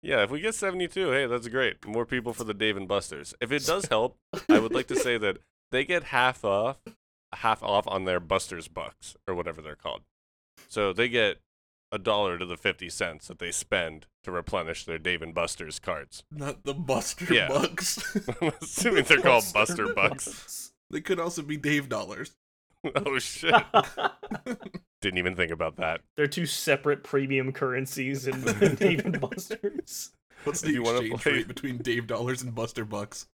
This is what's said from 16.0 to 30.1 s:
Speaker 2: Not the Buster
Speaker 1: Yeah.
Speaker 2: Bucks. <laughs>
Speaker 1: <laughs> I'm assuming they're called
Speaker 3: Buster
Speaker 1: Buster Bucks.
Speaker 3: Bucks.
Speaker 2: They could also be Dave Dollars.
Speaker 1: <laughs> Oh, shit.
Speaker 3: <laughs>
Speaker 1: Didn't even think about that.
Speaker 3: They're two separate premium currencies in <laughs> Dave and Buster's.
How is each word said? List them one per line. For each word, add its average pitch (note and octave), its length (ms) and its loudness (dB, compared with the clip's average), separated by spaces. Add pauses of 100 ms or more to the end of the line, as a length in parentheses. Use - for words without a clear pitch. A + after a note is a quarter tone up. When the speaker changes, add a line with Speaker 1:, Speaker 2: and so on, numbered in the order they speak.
Speaker 2:
Not C#3+ 320 -8
the C#3 100 -4
Buster C3+ 580 -2
Speaker 1:
Yeah. G2+ 160 6
Speaker 2:
Bucks. - 680 0
<laughs> G3+ 180 -2
Speaker 1:
<laughs> - 80 -6
I'm D#3+ 180 2
assuming F#3 440 2
they're D3 160 8
called A#2+ 240 8 (100)
Speaker 3:
Buster G#2+ 320 4
Speaker 1:
Buster F#2+ 80 -2
Bucks. G#2+ 320 2
Speaker 3:
Bucks. - 460 -12 (180)
Speaker 2:
They D3 100 -4
could E3+ 200 0
also E3+ 220 -4
be D3+ 140 -6
Dave D3 320 0
Dollars. G#2 480 -6 (460)
Speaker 1:
<laughs> C3 140 -2
Oh, C3+ 220 2
shit. - 360 0 (200)
Speaker 3:
<laughs> - 600 0 (680)
Speaker 1:
Didn't F#2 160 0
even F2+ 180 0
think E2+ 160 0
about D#2+ 240 -2
that. E2 240 -2 (160)
Speaker 3:
They're D3 100 2
two D#3 200 -2
separate C#3+ 580 0
premium C3+ 480 0
currencies C3 720 -4
in C3 140 -4
<laughs> G3+ 360 4
Dave F3+ 280 2
and D#3+ 160 -2
Buster's. - 920 -8 (320)